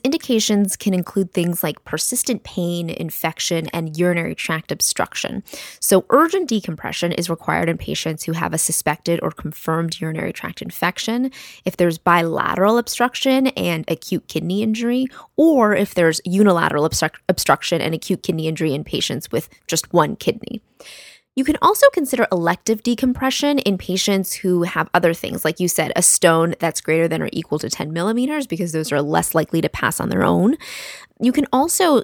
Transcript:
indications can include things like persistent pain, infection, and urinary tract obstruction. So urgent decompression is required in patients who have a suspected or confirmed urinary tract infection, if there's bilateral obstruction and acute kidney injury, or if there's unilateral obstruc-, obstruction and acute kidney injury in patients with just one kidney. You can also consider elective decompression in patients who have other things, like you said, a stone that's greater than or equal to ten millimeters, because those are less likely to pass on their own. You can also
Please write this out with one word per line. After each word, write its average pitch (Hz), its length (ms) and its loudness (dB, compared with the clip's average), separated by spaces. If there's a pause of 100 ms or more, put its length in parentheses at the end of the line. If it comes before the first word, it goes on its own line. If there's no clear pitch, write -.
indications 220 720 2
can - 180 0
include 180 400 0
things 175 300 0
like 151 220 -4
persistent - 580 -2
pain, 175 440 -4
infection, 165 840 -4
and 160 280 -6
urinary 170 380 0
tract - 360 -6
obstruction. - 720 -4 (360)
So - 320 4
urgent 330 360 2
decompression 175 640 -4
is 170 200 -4
required 165 360 0
in 165 120 -2
patients 156 460 -6
who 160 80 -2
have 165 200 -2
a 160 60 -2
suspected 165 640 -2
or 160 80 -2
confirmed 165 680 -4
urinary 160 340 -6
tract - 280 -12
infection, 233 720 -4 (340)
if - 120 -4
there's 170 200 2
bilateral 175 800 2
obstruction 262 720 0
and 175 400 -2
acute - 400 -4
kidney 170 340 -2
injury, 233 460 0 (280)
or 262 400 6
if - 200 0
there's 160 280 4
unilateral 175 640 4
obstruc-, - 400 -4
obstruction 165 540 2
and 160 140 -2
acute - 260 -4
kidney 160 260 -2
injury 160 280 -2
in 151 80 -6
patients - 480 -6
with - 180 -4 (160)
just - 260 -4
one 151 240 2
kidney. - 460 -6 (720)
You 262 120 -2
can 302 160 2
also 427 320 6
consider 254 360 0
elective 180 540 0
decompression 262 760 0
in 196 180 0
patients 190 560 0
who 180 300 0
have 170 300 -2
other 170 200 4
things, - 320 -6
like 160 160 -2
you 180 80 2
said, - 260 -2
a 180 60 2
stone 165 580 4
that's 165 220 -2
greater 160 260 2
than 160 140 -2
or - 100 -4
equal 160 280 -4
to - 100 -6
ten 156 240 -6
millimeters, 240 520 -2
because 170 280 -4
those 160 180 -2
are 147 100 2
less 156 320 0
likely 165 280 2
to 160 80 0
pass - 320 -2
on - 80 -2
their 185 160 2
own. 180 320 4 (640)
You 247 100 4
can 285 220 2
also 294 500 4